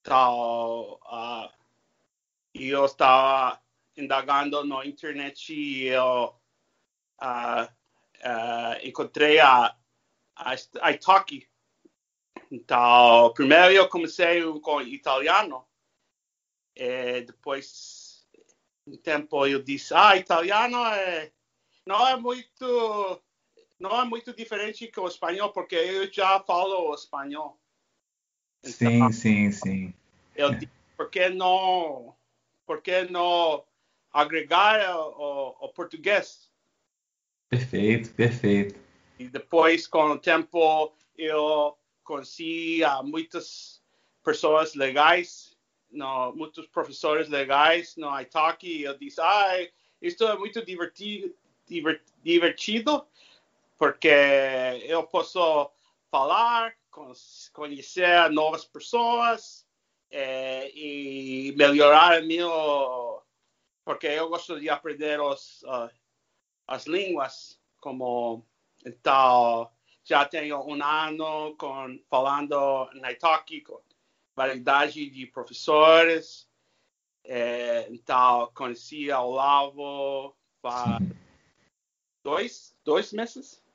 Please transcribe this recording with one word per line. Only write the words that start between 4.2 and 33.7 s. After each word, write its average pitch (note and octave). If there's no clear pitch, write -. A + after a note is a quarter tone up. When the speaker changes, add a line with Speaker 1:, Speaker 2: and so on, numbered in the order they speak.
Speaker 1:
na C3+
internet C#3+
e C#3+
eu, B2+
ah, A#2+
ah, A#2
encontrei D3+
a, B2+
a B2+
est-, -
a D#3+
Italki. F#3
Então, A#2+
primeiro E3
eu F#3
comecei E3+
com D3
italiano, C#3
e B2
depois -
um C#3
tempo D3
eu C#3
disse, C#3
"Ah, G3
italiano G3
é, F#3
não G#3+
é C4
muito... A#3
Não G3+
é B3
muito A#3
diferente A3
que A3
o F#3
espanhol, F#3
porque F#3
eu F#3+
já F#3+
falo F3+
espanhol." C#3+
Speaker 2:
Sim, A#2+
Speaker 1:
Então, A#2
Speaker 2:
sim, G#2
sim. F#2+
Speaker 1:
eu C#3+
Speaker 2:
É. -
Speaker 1:
disse, -
"Por D#3
que F#3
não... F#3
Por D#3
que F#3
não F3